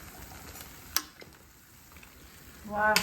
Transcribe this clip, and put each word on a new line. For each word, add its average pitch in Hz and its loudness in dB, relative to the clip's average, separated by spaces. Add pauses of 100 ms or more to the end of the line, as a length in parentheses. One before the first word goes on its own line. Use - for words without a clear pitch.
(2750)
વાહ, 214 6